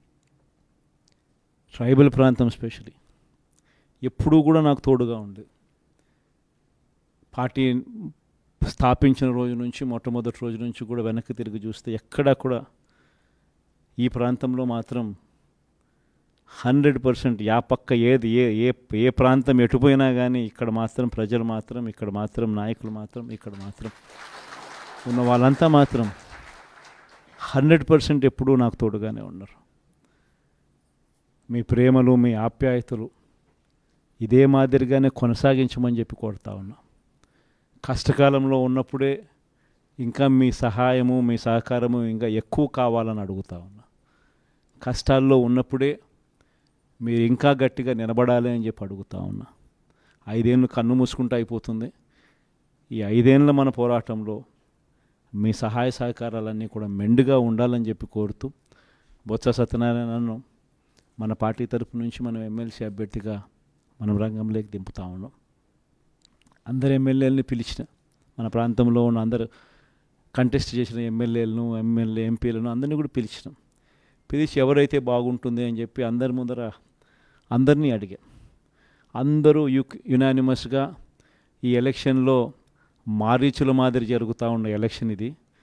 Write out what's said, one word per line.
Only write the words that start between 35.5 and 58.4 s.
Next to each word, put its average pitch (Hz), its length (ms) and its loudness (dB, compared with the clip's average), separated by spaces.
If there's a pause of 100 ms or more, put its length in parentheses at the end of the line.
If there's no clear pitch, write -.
చెప్పి - 180 -6
కోరుతా 104 380 -10
ఉన్నా. 98 220 -14 (1080)
కష్టకాలంలో 135 800 2
ఉన్నప్పుడే 131 640 -2 (720)
ఇంకా 131 300 0
మీ 131 240 4
సహాయము, 123 680 0
మీ 120 160 0
సహకారము 120 680 -2
ఇంకా 113 220 -4
ఎక్కువ 113 400 -2
కావాలని 117 540 -2
అడుగుతా 95 380 -10
ఉన్నా. 101 240 -20 (1000)
కష్టాల్లో 135 560 4
ఉన్నప్పుడే 127 640 0 (1040)
మీరు 117 200 0
ఇంకా 123 280 2
గట్టిగా 131 420 -2
నిలబడాలి 120 580 0
అని 117 160 -4
చెప్పి 107 180 -8
అడుగుతా 98 340 -12
ఉన్నా. 98 280 -10 (800)
ఐదేళ్ళు 120 380 2
కన్ను 120 280 0
మూసుకుంటూ 127 420 0
అయిపోతుంది. 113 560 -6 (1000)
ఈ 110 100 -4
ఐదేళ్ళ 127 480 6
మన 139 180 2
పోరాటంలో 113 760 -4 (920)
మీ 104 180 0
సహాయ 120 380 -2
సహకారాలన్నీ 113 760 -8
కూడా 107 200 -8
మెండుగా 117 520 2
ఉండాలని 117 500 0
చెప్పి 110 180 -8
కోరుతూ, 107 460 -8 (760)